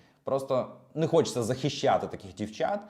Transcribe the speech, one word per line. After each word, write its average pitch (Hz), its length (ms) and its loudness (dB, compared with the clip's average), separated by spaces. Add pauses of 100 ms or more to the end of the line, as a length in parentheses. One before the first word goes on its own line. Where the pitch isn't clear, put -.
(240)
просто 131 440 0 (260)
не 156 120 0
хочеться 139 360 4
захищати 120 640 0
таких 90 280 -12
дівчат, 160 560 -4